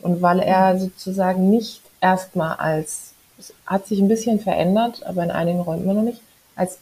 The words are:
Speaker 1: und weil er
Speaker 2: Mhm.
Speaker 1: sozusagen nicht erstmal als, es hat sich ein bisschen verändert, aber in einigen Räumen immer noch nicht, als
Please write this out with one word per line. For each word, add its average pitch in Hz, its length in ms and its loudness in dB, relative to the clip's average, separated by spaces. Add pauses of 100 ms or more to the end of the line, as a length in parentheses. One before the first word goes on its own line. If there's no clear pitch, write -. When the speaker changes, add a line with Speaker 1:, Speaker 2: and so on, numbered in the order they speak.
Speaker 1:
und 175 200 0
weil 175 180 4
er 190 340 4
Speaker 2:
Mhm. 185 60 0
Speaker 1:
sozusagen 185 720 0
nicht 220 320 0 (200)
erstmal 185 560 0
als, - 560 -4 (260)
es - 140 -20 (120)
hat 190 220 -4
sich 208 120 -2
ein 196 100 4
bisschen 220 300 0
verändert, 196 640 0
aber 180 180 -4
in 170 80 -2
einigen 170 300 -2
Räumen 175 220 -4
immer 190 100 0
noch 214 100 0
nicht, 240 180 -4 (340)
als 185 260 -4